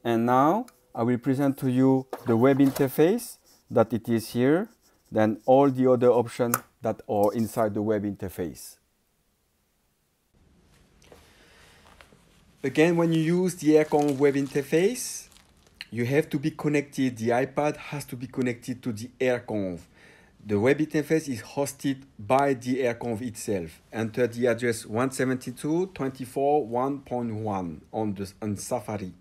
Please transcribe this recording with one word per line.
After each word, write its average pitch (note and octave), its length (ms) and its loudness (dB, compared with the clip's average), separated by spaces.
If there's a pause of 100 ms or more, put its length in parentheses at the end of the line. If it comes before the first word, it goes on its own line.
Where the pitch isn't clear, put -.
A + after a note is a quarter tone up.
And A#2 220 0
now D3+ 400 2 (280)
I A#2 80 -4
will A#2+ 160 0
present C#3 400 0
to C3+ 120 -2
you C3 360 4 (200)
the A#2 100 4
web C3 220 6
interface C#3+ 800 2 (320)
that A2+ 220 2
it A2+ 160 -4
is A2+ 200 0
here, D3 400 0 (420)
then A2 360 2
all C#3 240 6
the B2+ 200 2
other B2 200 6
options A#2 460 0 (260)
that A2 260 -4
are G#2 240 2
inside A2 400 -2
the G#2+ 100 -4
web G#2 220 0
interface. F#2 720 -8 (3750)
Again, D#3 340 4
when E3+ 160 2
you E3 80 2
use F3 340 0
the D3+ 220 4
Airconf D3 420 4
web C#3+ 160 4
interface, D3+ 960 -2 (600)
you A#2 140 -4
have C#3+ 240 2
to D#3 100 -2
be D#3 120 -2
connected. C#3+ 680 -2
The A2+ 140 -2
iPad C3+ 460 0
has - 300 -10
to C3 100 -12
be B2+ 100 -12
connected B2 560 -4
to B2 100 -6
the G#2+ 160 -10 (100)
Airconf. G#2+ 600 -2 (640)
The G#2 140 0
web C#3 200 2
interface D#3 500 -2
is A#2+ 140 -8
hosted C#3 600 -6 (160)
by C3+ 360 2
the B2 260 -4
Airconf A#2 420 -4
itself. G2+ 580 -6 (120)
Enter A2+ 340 -2
the A#2 200 -2
address A#2 400 -2
one A#2+ 240 -2
seventy-two C3 840 -4
twenty-four C3+ 720 -2
one C3 340 -4
point A#2+ 340 -6
one F#2+ 480 -6 (100)
on A2 220 -4
the, F#2+ 180 -10 (100)
on G#2 140 -4
Safari. G2+ 640 -8